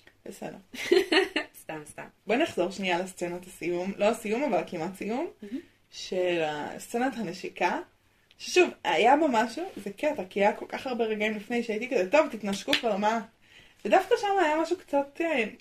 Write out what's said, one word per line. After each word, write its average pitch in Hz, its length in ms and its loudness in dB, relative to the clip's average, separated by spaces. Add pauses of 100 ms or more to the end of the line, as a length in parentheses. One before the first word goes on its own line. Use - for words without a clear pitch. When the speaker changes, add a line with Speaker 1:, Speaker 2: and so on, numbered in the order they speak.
(260)
Speaker 1:
בסדר. - 300 -12 (540)
Speaker 2:
<laughs> - 520 0
סתם, 156 240 -10
סתם. - 180 -16 (220)
Speaker 1:
בואי 220 120 2
נחזור 196 320 0
שנייה 185 280 0
לסצנת 180 480 -6
הסיום, 175 500 -4
לא 202 80 0
הסיום, 226 380 0
אבל 220 240 0
כמעט 165 280 -6
סיום, 240 320 -4 (160)
Speaker 2:
מהמם. 220 180 -10 (300)
Speaker 1:
של 180 540 -2
הסצנת 156 720 -4
הנשיקה, 190 640 -4 (580)
ששוב, 339 320 2 (140)
היה 208 320 6
בה 311 160 4
משהו, 240 320 0 (120)
זה 208 160 -8
קטע, 294 380 -2
כי 202 100 -2
היה 202 120 6
כל - 160 -8
כך - 180 -8
הרבה 233 180 -2
רגעים 214 320 -2
לפני 233 260 -4
שהייתי 226 260 -4
כזה, 185 220 2
"טוב, 302 200 6
תתנשקו 202 420 -4
כבר, 214 240 2
מה?" 214 240 2 (640)
ודווקא 370 360 4
שם 415 60 -2 (180)
היה 302 180 2
משהו 330 140 -2
קצת, 285 440 -2
אה, 311 240 0 (160)